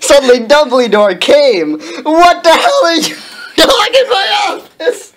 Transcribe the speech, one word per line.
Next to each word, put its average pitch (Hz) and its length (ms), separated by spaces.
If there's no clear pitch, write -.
Suddenly, 262 460
Dumbledore 233 720
came. 262 580
What 349 400
the 339 80
hell 554 340
are 330 100
you - 200
<laughs> - 200
doing 480 380
in 508 140
my 415 400
office? - 680